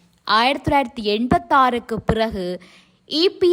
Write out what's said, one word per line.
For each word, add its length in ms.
ஆயிரத்தி 400
தொள்ளாயிரத்தி 420
எண்பத்தாறுக்கு 920
பிறகு 440
இ 140
பி 160